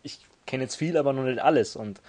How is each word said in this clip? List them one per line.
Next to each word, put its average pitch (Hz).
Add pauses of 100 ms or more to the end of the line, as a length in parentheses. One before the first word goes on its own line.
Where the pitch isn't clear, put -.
Ich - (280)
kenne 131
jetzt -
viel, 165
aber 139
noch 135
nicht 127
alles. 143
Und 107